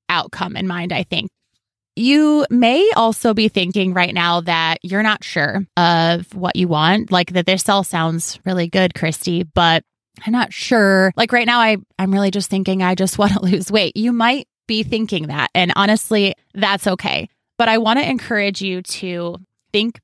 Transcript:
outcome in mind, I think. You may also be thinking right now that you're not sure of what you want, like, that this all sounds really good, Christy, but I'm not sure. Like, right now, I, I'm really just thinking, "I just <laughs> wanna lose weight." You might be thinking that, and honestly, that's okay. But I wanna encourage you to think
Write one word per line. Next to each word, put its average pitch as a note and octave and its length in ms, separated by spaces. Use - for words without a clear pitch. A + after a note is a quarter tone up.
outcome - 480
in G3 100
mind, F3 260
I F3+ 120
think. - 260
You D4 540
may B3 460
also A3+ 380
be G#3+ 120
thinking F#3 480
right F3 180
now F3 280
that E3 420
you're G3 220
not G#3+ 180
sure D3+ 420
of E3+ 580
what F3+ 220
you F3+ 100
want, F3 460
like, F3+ 220
that F3 120
this F#3 220
all G3 160
sounds E3 600
really F3+ 220
good, F#3 280
Christy, E3+ 500
but E3 400
I'm A3 60
not B3 200
sure. G3 640
Like, A3+ 160
right A#3+ 140
now, A#3+ 140
I, A3 160
I'm F#3+ 140
really G3 200
just G3 180
thinking, F#3+ 320
"I F#3 140
just F#3+ 220
<laughs> - 0
wanna G3+ 220
lose F#3 300
weight." G3+ 260
You A3+ 160
might A#3+ 360
be A3 160
thinking G#3 460
that, C#3+ 260
and F3+ 220
honestly, G3+ 580
that's G3 360
okay. F#3 400
But A#3 120
I A3+ 100
wanna A3+ 240
encourage G#3 580
you F#3 220
to F3 540
think A3 320